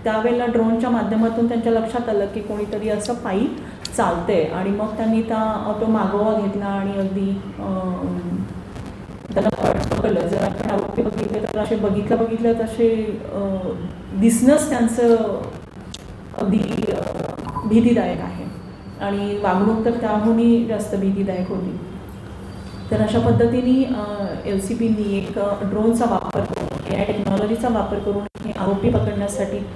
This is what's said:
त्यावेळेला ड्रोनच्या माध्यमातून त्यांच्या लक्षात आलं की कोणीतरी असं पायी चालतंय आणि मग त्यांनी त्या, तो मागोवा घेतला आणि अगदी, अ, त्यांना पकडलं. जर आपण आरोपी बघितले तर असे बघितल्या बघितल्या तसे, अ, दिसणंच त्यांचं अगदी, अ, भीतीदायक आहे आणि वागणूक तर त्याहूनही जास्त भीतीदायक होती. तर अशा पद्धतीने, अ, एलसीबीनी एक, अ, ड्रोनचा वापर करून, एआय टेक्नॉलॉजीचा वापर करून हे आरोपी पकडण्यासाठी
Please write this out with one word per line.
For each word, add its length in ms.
त्यावेळेला 420
ड्रोनच्या 440
माध्यमातून 580
त्यांच्या 240
लक्षात 380
आलं 160
की 140
कोणीतरी 500
असं 240
पायी 340
चालतंय 460
आणि 260
मग 180
त्यांनी 340
त्या, 600
तो 40
मागोवा 560
घेतला 240
आणि 280
अगदी, 480
अ, 100
त्यांना 380
पकडलं. 240
जर 240
आपण 260
आरोपी 320
बघितले 380
तर 200
असे 160
बघितल्या 420
बघितल्या 360
तसे, 680
अ, 60
दिसणंच 500
त्यांचं 720
अगदी, 220
अ, 100
भीतीदायक 540
आहे 240
आणि 420
वागणूक 420
तर 60
त्याहूनही 720
जास्त 300
भीतीदायक 540
होती. 300
तर 100
अशा 180
पद्धतीने, 640
अ, 420
एलसीबीनी 680
एक, 220
अ, 240
ड्रोनचा 420
वापर 340
करून, 540
एआय 120
टेक्नॉलॉजीचा 680
वापर 280
करून 240
हे 60
आरोपी 380
पकडण्यासाठी 680